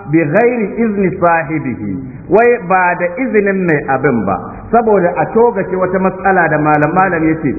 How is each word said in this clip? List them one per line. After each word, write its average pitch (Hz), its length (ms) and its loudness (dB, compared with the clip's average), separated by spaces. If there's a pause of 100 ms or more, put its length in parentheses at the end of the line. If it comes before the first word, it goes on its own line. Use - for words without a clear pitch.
bi 156 160 0
ghairi 214 520 0
izni 202 400 0
sahibihi." 147 760 -2 (340)
Wai 226 260 4 (120)
ba 180 320 2
da 180 180 -2
izinin 202 500 0
mai 160 220 2
abin 131 360 0
ba. 95 160 -2 (280)
Saboda 208 500 2
a 160 120 -2
togace 220 460 0
wata 185 260 -2
matsala 185 500 0
da 156 100 0
malam, 151 340 2
malam 180 300 0
ya 160 140 0
ce 123 220 -2